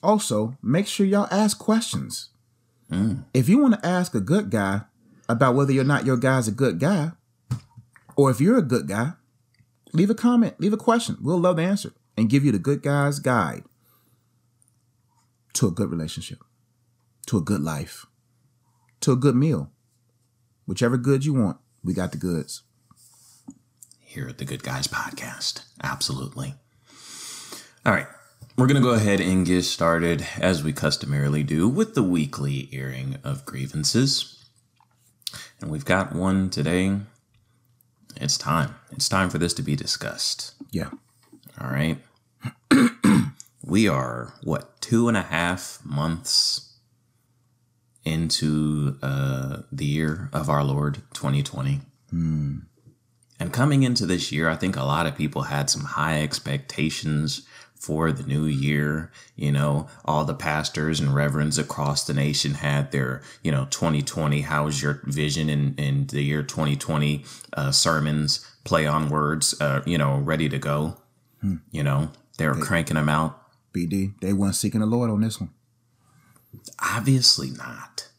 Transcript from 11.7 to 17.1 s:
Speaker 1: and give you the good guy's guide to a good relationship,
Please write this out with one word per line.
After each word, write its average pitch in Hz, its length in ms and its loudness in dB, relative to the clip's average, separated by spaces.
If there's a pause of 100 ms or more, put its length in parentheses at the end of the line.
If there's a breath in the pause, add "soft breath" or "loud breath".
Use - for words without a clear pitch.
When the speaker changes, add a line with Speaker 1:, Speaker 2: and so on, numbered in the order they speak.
Speaker 1:
and 110 120 4
give 139 140 4
you 143 80 6
the 101 80 2
good 143 240 0
guy's 143 360 2
guide 113 440 0 (1900)
to - 140 2
a 90 40 2
good 90 180 -2
relationship, 82 500 -8 (880)